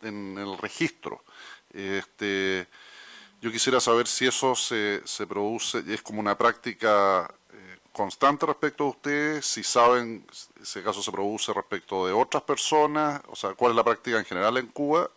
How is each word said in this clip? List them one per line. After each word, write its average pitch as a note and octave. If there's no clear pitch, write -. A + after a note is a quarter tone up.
en G2+
el G2+
registro. -
Este, G2
yo A2+
quisiera B2
saber A#2
si -
eso B2+
se, G#2
se -
produce, G#2
es G#2+
como G#2+
una G2+
práctica, G2+
eh, F#2
constante C#3
respecto D3
de C#3
ustedes, D3
si -
saben A#2+
si -
acaso G2
se A2+
produce G#2
respecto F#2+
de F#2
otras C3
personas, D3+
o -
sea, G2
cuál A#2+
es -
la A2+
práctica A#2
en G#2
general G2+
en B2
Cuba D3